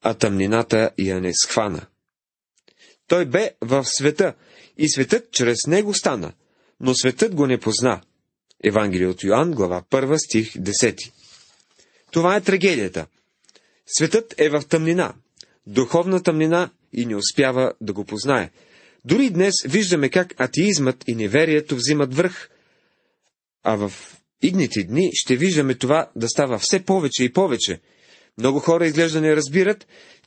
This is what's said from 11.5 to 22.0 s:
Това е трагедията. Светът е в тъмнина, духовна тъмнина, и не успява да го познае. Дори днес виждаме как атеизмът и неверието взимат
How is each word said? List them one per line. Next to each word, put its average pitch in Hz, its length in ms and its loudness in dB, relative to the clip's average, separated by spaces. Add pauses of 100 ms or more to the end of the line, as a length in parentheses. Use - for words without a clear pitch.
Това 175 240 2
е 208 60 2
трагедията. 165 640 0 (800)
Светът 190 500 0
е 151 120 4
в 147 200 0
тъмнина, 165 440 0 (540)
духовна 170 560 0
тъмнина, 165 480 0 (220)
и 120 120 -2
не 110 100 -4
успява 131 680 0
да 104 120 -8
го 98 120 -8
познае. 110 460 -2 (540)
Дори 233 240 2
днес 185 240 0 (120)
виждаме 160 440 0
как 180 280 0
атеизмът 147 680 0
и 117 80 -2
неверието 151 600 0
взимат 131 380 0